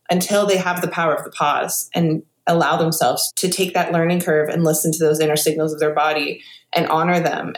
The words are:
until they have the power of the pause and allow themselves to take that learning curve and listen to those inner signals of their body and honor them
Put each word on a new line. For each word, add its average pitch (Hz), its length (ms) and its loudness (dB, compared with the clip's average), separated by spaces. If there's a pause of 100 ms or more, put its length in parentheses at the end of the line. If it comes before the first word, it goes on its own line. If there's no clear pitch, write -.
until 196 360 2
they 196 100 4
have 180 260 -2
the 180 60 -2
power 165 260 0
of 147 120 -4
the - 60 -12
pause - 640 -2
and 160 300 0 (240)
allow 165 300 2
themselves 160 580 0
to 180 140 -2
take 180 240 -2
that 170 180 0
learning 170 300 2
curve 151 280 2
and 165 140 0
listen 160 300 2
to 160 60 -6
those 156 200 2
inner 151 160 2
signals 156 380 0
of 151 60 -8
their 151 140 0
body 151 480 -2 (320)
and 165 140 0
honor 175 320 0
them - 380 -4